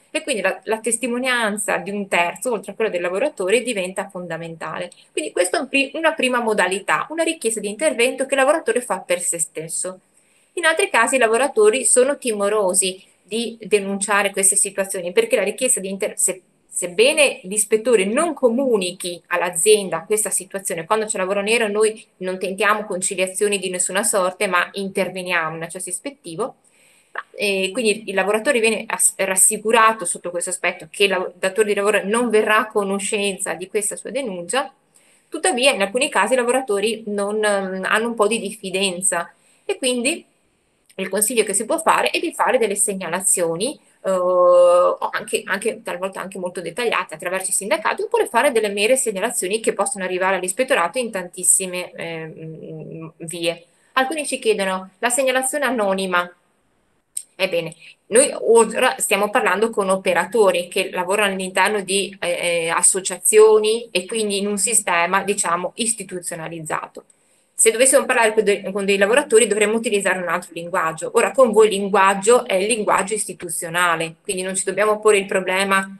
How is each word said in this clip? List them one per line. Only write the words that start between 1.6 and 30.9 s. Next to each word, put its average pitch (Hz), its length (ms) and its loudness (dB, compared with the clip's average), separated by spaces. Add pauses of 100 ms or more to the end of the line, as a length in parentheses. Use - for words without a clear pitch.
di 175 120 -6
un 202 200 -6
terzo, 175 420 0
oltre 202 220 -6
a - 20 -14
quella 220 140 0
del 180 120 -4
lavoratore, 196 600 0
diventa 190 480 -4
fondamentale. 165 800 -10 (220)
Quindi 311 200 -6
questa 359 260 0
è 330 40 -2
un 254 80 -8
pri-, 269 240 0
una 311 200 0
prima 247 280 0
modalità, 196 680 0
una 330 140 -2
richiesta 226 380 -2
di 196 80 -6
intervento 262 560 0
che 269 100 -2
il 269 40 0
lavoratore 262 420 2
fa 190 180 -6
per 180 220 -2
se 170 180 -4
stesso. 165 600 -8 (540)
In 349 120 -2
altri 330 240 2
casi 233 260 2
i 262 40 4
lavoratori 220 640 4
sono 269 320 4
timorosi 202 840 0 (200)
di 226 400 -6
denunciare 196 720 -2
queste 202 260 2
situazioni, 190 560 -4
perché 233 240 2
la 196 60 2
richiesta 247 360 0
di 190 80 -8
inter-, 196 300 -6
se, - 240 -2 (280)
sebbene 247 720 2
l'ispettore 214 600 2
non 277 300 0
comunichi 208 920 0
all'azienda 180 800 2
questa 214 240 0
situazione, 185 540 -6
quando 214 220 0
c'è - 120 -6
lavoro 190 240 -2
nero 220 280 0
noi 214 360 0 (120)
non 185 200 -6
tentiamo 202 460 0
conciliazioni 190 760 -2
di 185 100 -6
nessuna 180 340 -2
sorta, 190 440 0
ma 180 260 2
interveniamo 180 800 -4
in 165 80 -10
accesso 170 240 -12
ispettivo. 185 680 -10 (580)
Ma, - 180 -10
eh, 190 420 -2
quindi 214 340 0
il 190 80 -4
lavoratore 208 460 2
viene 220 260 0
ass-, - 300 0
rassicurato 220 880 2
sotto 175 260 -8
questo 175 180 -6
aspetto 175 400 -6
che - 140 0